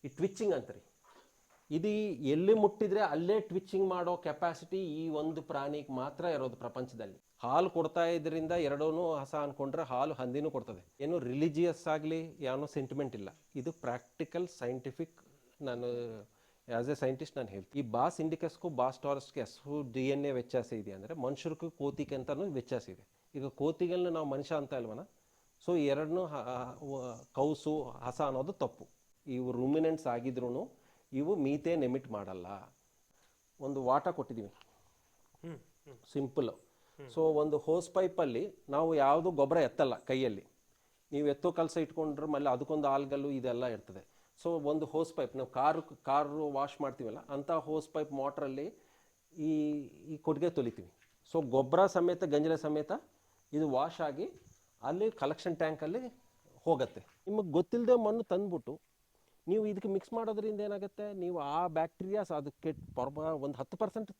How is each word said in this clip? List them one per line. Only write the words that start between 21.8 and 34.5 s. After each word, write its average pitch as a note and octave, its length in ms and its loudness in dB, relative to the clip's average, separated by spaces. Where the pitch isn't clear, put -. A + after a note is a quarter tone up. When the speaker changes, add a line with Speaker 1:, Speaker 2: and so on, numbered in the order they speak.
Speaker 1:
ಅಂತಾನು C3 260 -4
ವ್ಯತ್ಯಾಸ C3+ 480 -4
ಇದೆ. F#2 180 -16
ಈಗ C#3 120 -6
ಕೋತಿಗಳನ್ನ E3+ 640 0
ನಾವು D#3+ 180 0
ಮನುಷ್ಯ C#3 280 -2
ಅಂತ C#3+ 200 -4
ಅಲ್ವನ? A#2 260 -6
So F3+ 120 4
ಎರಡನ್ನೂ D3+ 460 2
ಹ-, D3+ 100 -8
ಹ-, B2 480 -6
ವ-, C3 320 -6
ಕೌಸು, D3+ 500 0
ಹಸ B2 380 -8
ಅನ್ನೋದು C#3 320 0
ತಪ್ಪು. - 360 -4
ಇವು B2+ 260 -2
ರೂಮಿನೆಂಟ್ಸ್ D#3 540 2
ಆಗಿದ್ರೂನು B2 640 -2
ಇವು D3+ 220 0
ಮೀಥೇನ್ D3 500 2
ಎಮಿಟ್ C3 240 -2
ಮಾಡಲ್ಲ. F#2+ 640 -10
ಒಂದು C#3 220 -4
ವಾಟ C3+ 260 4
ಕೊಟ್ಟಿದ್ದೀವಿ. A#2+ 400 -6